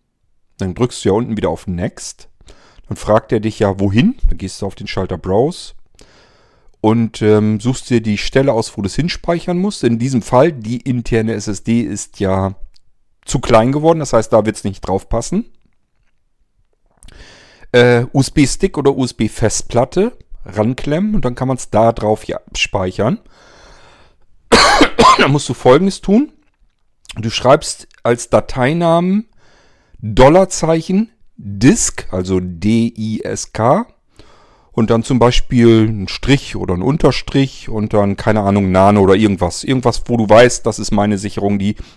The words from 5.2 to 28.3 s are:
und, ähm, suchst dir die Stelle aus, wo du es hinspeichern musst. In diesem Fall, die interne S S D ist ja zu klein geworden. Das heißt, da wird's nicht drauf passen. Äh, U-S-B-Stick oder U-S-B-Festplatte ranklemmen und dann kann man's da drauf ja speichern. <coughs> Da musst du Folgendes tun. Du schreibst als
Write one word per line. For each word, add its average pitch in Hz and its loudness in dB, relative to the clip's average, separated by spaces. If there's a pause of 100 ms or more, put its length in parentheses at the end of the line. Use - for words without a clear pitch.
und, 110 0
ähm, 107 2
suchst 127 -6
dir 120 2
die 107 -2
Stelle 135 0
aus, 110 -4
wo 107 -8
du 101 -4
es - -6
hinspeichern 175 -4
musst. 196 -4
In 117 2
diesem 123 -2
Fall, 143 2
die 120 -8
interne 117 -2
S 107 -8
S 98 -8
D 117 0
ist 98 -8
ja 95 -2 (680)
zu - -4
klein 117 4
geworden. 160 2
Das 139 -6
heißt, 113 2
da 110 4
wird's - -4
nicht 98 -6
drauf - -6
passen. 170 -4 (2250)
Äh, 123 4
U-S-B-Stick 143 0
oder 139 0
U-S-B-Festplatte 123 -2 (300)
ranklemmen 143 -2
und - 2
dann 123 -2
kann 127 -6
man's 131 -6
da 113 2
drauf 107 -2
ja - -8 (160)
speichern. 104 -2 (1300)
<coughs> - 4 (600)
Da 190 2
musst 143 0
du 123 -4
Folgendes 165 2
tun. 240 2 (840)
Du 113 -6
schreibst - 0 (160)
als 120 -2